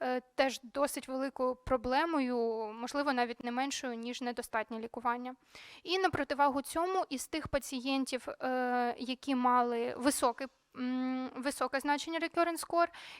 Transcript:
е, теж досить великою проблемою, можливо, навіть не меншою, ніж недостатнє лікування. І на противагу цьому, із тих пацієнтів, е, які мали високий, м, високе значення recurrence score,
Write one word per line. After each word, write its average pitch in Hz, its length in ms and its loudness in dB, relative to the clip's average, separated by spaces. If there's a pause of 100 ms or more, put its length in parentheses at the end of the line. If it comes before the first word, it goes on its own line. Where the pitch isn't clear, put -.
е, 254 200 0
теж 269 420 0
досить 277 460 -2
великою 262 460 -2
проблемою, 254 800 2 (380)
можливо, 277 380 0
навіть 240 320 0
не 240 80 -2
меншою, 262 420 -2
ніж 233 280 -6
недостатнє 233 560 -4
лікування. 240 560 -4 (480)
І 359 160 0
на 370 120 4
противагу 277 520 2
цьому, 359 460 0
із 262 180 -4
тих 311 220 -4
пацієнтів, 262 800 -2
е, 247 680 0
які 254 360 -2
мали 247 640 4
високий, 262 500 2 (300)
м, 254 600 -2
високе 277 440 0
значення 294 380 0
recurrence 330 480 0
score, 339 220 4 (320)